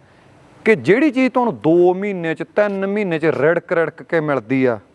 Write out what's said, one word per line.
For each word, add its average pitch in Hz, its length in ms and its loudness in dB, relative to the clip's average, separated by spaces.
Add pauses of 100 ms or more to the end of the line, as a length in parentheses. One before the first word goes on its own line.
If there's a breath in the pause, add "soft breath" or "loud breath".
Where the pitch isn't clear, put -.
(640 soft breath)
ਕਿ 220 100 4
ਜਿਹੜੀ 202 360 2
ਚੀਜ਼ 254 220 0
ਤੁਹਾਨੂੰ 233 240 -2
ਦੋ 175 380 2
ਮਹੀਨੇ 180 400 -6
'ਚ, 165 80 -8
ਤਿੰਨ 196 440 -2
ਮਹੀਨੇ 196 320 -2
'ਚ 147 60 -4
ਰਿੜਕ 156 480 0
ਰਿੜਕ 160 300 -2
ਕੇ 165 180 -2
ਮਿਲਦੀ 131 440 -2
ਆ, 113 140 0 (160)